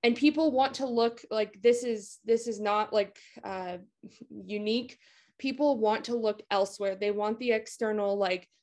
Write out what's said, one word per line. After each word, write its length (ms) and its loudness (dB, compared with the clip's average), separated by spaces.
And 100 4
people 380 4
want 220 2
to 120 -4
look 460 0
like, 280 -4
this 220 6
is, 420 -6
this 220 2
is 140 -6
not, 320 0
like, 260 0
uh, 360 -8
unique. 720 -4
People 420 0
want 260 2
to 100 -4
look 340 -2
elsewhere. 460 0
They 160 -2
want 300 -2
the 100 -2
external, 680 -2
like, 320 -2